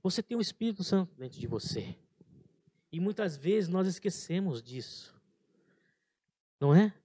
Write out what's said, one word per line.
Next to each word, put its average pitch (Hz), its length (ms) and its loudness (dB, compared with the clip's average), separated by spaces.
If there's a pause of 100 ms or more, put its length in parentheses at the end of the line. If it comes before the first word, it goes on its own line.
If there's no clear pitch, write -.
Você 190 200 0
tem 240 140 -6
o 233 40 0
Espírito 208 440 -4
Santo 190 320 2
dentro 127 220 -12
de 120 80 -6
você. 104 500 -6 (960)
E 165 80 -6
muitas 196 360 -2
vezes 180 320 2
nós 185 200 2
esquecemos 175 760 -4
disso. 123 500 -12 (1500)
Não 143 140 6
é? 202 200 8 (100)